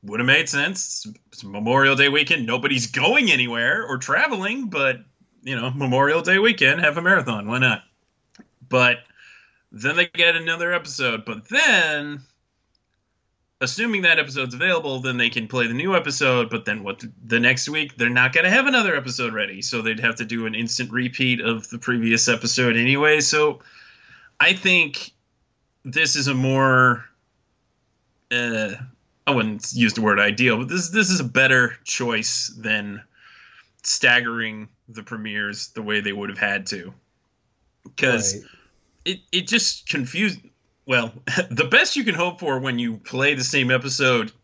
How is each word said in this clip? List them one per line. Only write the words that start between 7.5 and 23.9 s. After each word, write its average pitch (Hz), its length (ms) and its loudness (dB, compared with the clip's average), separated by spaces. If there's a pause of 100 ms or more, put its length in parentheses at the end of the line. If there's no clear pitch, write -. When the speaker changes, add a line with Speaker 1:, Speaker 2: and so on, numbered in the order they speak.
Speaker 1:
not? 123 240 2 (840)
But 123 320 4 (720)
then 135 260 -4
they 180 100 2
get 170 300 2
another 165 360 -2
episode. 135 540 -2
But 110 240 -10
then, 156 720 0 (1400)
assuming 196 420 -2
that 165 160 4
episode's 135 360 -4
available, 147 460 0
then 127 180 -2
they 120 100 2
can 117 200 -4
play 123 180 0
the 117 80 -4
new 180 200 -2
episode. 135 540 2
But 113 160 -6
then 107 180 -4
what 98 180 -10
th-, 113 120 -14 (100)
the 113 160 0
next 127 300 2
week, 147 300 -6
they're 117 100 2
not 123 240 2
gonna 165 160 4
have 254 180 4
another 233 300 2
episode 123 380 -4
ready. 101 260 -6
So 113 220 -4
they'd 110 180 -2
have 113 160 0
to 120 80 -6
do 113 220 -4
an 110 80 -6
instant 117 380 -4
repeat 123 500 -2
of 113 260 -4
the 120 100 -12
previous 113 480 0
episode 120 480 0
anyway. 139 460 2
So 151 400 0 (800)